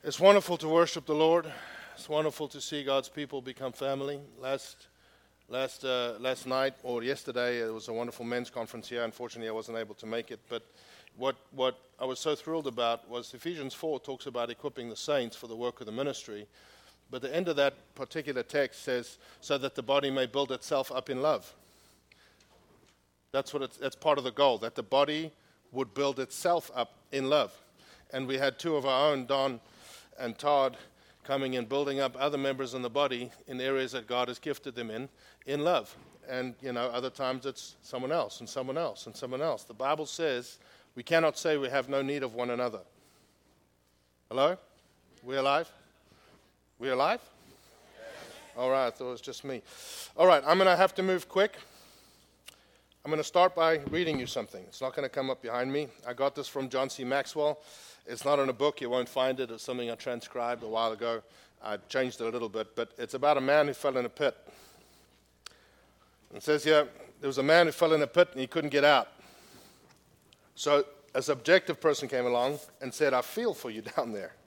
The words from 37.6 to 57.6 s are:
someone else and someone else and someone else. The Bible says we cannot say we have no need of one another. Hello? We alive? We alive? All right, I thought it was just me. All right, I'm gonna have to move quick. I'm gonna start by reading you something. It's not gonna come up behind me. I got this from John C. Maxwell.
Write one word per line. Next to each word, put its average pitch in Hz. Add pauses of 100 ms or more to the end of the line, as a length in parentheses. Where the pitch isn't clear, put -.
someone 127
else 139
and 117
someone 131
else 139
and 110
someone 127
else. 151
The -
Bible 143
says 135 (380)
we 123
cannot 165
say 156
we 139
have 131
no 139
need 139
of 120
one 123
another. 120 (1500)
Hello? 139 (640)
We 127
alive? 139 (1080)
We 131
alive? 151 (1400)
All 123
right, 131
I 117
thought 127
it -
was 120
just -
me. 131 (540)
All 175
right, 160
I'm 170
gonna 185
have 185
to 190
move 185
quick. 202 (1500)
I'm 147
gonna 156
start 180
by 160 (100)
reading 160
you 123
something. 104
It's -
not 131
gonna 139
come 131
up 131
behind 123
me. 147 (180)
I 123
got 139
this 139
from 135
John 131
C. 131
Maxwell. 147 (480)